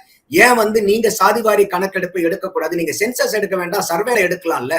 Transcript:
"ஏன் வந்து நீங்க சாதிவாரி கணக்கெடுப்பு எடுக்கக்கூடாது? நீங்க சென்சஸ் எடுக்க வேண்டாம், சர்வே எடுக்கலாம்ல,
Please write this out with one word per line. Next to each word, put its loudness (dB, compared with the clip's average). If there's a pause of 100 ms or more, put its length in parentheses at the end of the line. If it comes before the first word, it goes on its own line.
(280)
"ஏன் 6
வந்து 2
நீங்க 2 (100)
சாதிவாரி 2
கணக்கெடுப்பு -4
எடுக்கக்கூடாது? -4
நீங்க -4
சென்சஸ் -2
எடுக்க -2
வேண்டாம், -4
சர்வே -2
எடுக்கலாம்ல, -2